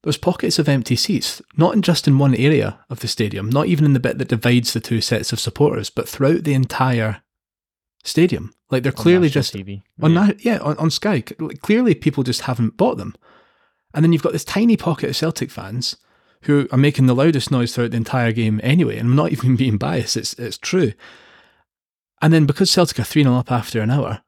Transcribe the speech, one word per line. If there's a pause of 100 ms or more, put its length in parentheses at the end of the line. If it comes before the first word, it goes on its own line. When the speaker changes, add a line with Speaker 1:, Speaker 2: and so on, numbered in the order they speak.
Speaker 1:
there's
pockets
of
empty
seats, (160)
not
in
just
in
one
area (100)
of
the
stadium,
not
even
in
the
bit
that
divides
the
two
sets
of
supporters,
but
throughout
the
entire (800)
stadium. (180)
Like,
they're
Speaker 2:
On
Speaker 1:
clearly
Speaker 2:
national
Speaker 1:
just
Speaker 2:
T
V. (180)
Speaker 1:
on
Speaker 3:
Yeah.
Speaker 1:
na-,
yeah,
on,
on
Sky.
C-,
like,
clearly
people
just
haven't
bought
them. (800)
And
then
you've
got
this
tiny
pocket
of
Celtic
fans (480)
who
are
making
the
loudest
noise
throughout
the
entire
game
anyway,
and
I'm
not
even
being
biased,
it's,
it's
true. (1300)
And
then
because
Celtic
are
three
nil
up
after
an
hour